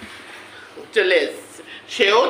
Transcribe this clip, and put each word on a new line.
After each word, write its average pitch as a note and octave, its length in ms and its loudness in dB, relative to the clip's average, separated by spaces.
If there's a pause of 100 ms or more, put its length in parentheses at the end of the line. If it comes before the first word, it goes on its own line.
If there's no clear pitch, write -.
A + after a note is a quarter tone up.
(920)
চলে F#3 220 2
এসছে, - 480 -2 (260)
সেও G#3+ 420 4